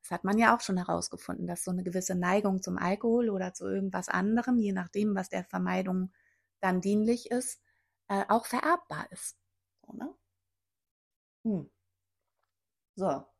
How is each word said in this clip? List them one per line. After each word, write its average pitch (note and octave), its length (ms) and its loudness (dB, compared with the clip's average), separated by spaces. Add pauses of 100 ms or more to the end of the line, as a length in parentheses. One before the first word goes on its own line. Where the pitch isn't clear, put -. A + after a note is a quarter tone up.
Das - 100 -20
hat F3 120 -6
man G#3 160 2
ja A3+ 160 8
auch A#3 60 -6
schon F#3+ 160 0
herausgefunden, F3 680 -4
dass F3 180 -6
so F#3 80 -4
eine F3+ 120 -2
gewisse F#3 320 -2
Neigung F#3+ 480 2
zum F#3 160 -4
Alkohol A3+ 500 2
oder F#3 240 -2
zu F#3 140 -8
irgendwas F#3+ 420 -2
anderem, A3+ 480 2
je G3+ 140 2
nachdem, G3 440 -2
was F#3+ 140 -4
der F#3 140 -4
Vermeidung F#3 680 -2 (480)
dann F#3 220 2
dienlich G#3+ 480 2
ist, - 320 -4 (460)
äh, G3 220 0
auch A3+ 180 4
vererbbar C4+ 640 0
ist. - 260 -12 (480)
So, - 80 -20
ne? C#4+ 220 -10 (1300)
Hm. G3 240 -2 (1300)
So. F#3 280 -2 (160)